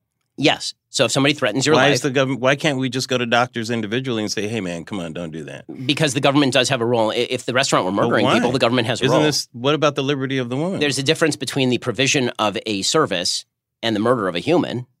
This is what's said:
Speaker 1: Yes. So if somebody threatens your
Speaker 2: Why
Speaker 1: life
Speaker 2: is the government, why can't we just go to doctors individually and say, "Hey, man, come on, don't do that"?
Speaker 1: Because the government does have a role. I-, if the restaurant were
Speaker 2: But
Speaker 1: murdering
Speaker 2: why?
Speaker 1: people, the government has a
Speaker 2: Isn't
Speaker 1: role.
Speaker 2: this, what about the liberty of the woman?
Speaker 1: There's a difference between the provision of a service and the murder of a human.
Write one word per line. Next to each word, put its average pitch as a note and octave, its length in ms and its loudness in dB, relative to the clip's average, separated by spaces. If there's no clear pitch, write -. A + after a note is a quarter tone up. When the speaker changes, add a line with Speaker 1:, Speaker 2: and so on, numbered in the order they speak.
Speaker 1:
Yes. - 360 0
So - 160 0
if A2+ 60 -2
somebody C#3+ 240 2
threatens A#2+ 300 -2
your D3+ 100 4
Speaker 2:
Why C3 100 6
Speaker 1:
life C#3+ 100 4
Speaker 2:
is B2 60 -2
the D3 80 -2
government, C3 320 0
why C3 140 4
can't C#3+ 240 -2
we C3 100 -2
just A#2+ 180 -4
go B2+ 100 0
to A#2+ 80 0
doctors A#2 440 0
individually A#2 540 -2
and G2+ 80 -4
say, G#2 160 -4
"Hey, A2+ 140 -4
man, E2+ 240 -6
come G2+ 140 -8
on, E2 140 -8
don't E2+ 180 -8
do D#2+ 120 -10
that"? C#2 220 -14
Speaker 1:
Because C#3+ 300 2
the C#3 60 0
government C#3 320 4
does B2+ 160 4
have C3 120 0
a A#2 40 2
role. A2+ 260 2
I-, G#2+ 180 -2
if B2 160 -6
the B2 80 -4
restaurant C3+ 320 2
were F#2+ 60 0
Speaker 2:
But A2+ 160 2
Speaker 1:
murdering A#2+ 180 2
Speaker 2:
why? C#3 100 2
Speaker 1:
people, A3 160 2
the C3+ 80 0
government A#2+ 280 2
has A2 140 -2
a A#2+ 40 2
Speaker 2:
Isn't B2+ 100 4
Speaker 1:
role. D3+ 100 4
Speaker 2:
this, D3 260 -2
what C3 240 0
about D3 200 0
the D3 80 -2
liberty C3+ 360 -2
of A#2+ 100 -4
the B2+ 80 -4
woman? E3+ 220 -4
Speaker 1:
There's C#3 180 0
a C#3 60 -4
difference D#3 320 2
between C3 340 -2
the A#2+ 80 2
provision B2+ 520 0
of G#2 260 0
a G#2 160 -2
service F#2+ 640 0
and A2+ 120 0
the G2+ 40 0
murder A2+ 280 2
of F2 80 -4
a F2 40 -2
human. B2 460 -2